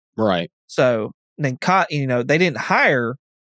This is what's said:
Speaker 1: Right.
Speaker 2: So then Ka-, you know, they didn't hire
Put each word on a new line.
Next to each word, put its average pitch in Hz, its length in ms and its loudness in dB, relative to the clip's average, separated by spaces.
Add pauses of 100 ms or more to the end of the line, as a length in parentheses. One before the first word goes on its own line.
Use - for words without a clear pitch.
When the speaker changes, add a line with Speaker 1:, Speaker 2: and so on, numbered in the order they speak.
(160)
Speaker 1:
Right. 95 340 0 (160)
Speaker 2:
So 120 460 0 (240)
then 131 240 -4
Ka-, 180 300 2
you 143 160 -2
know, 123 160 0
they 143 160 2
didn't 170 200 0
hire 139 580 0 (260)